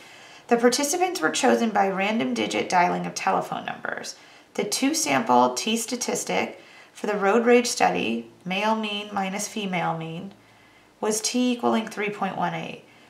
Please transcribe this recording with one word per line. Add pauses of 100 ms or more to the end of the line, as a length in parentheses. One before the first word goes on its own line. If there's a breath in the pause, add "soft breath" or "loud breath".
(480 loud breath)
The
participants
were
chosen
by
random
digit
dialing
of
telephone
numbers. (380 loud breath)
The
two
sample
T
statistic (320 loud breath)
for
the
road
rage
study (140)
male
mean
minus
female
mean, (680 soft breath)
was
T
equaling
three
point
one
eight. (260 soft breath)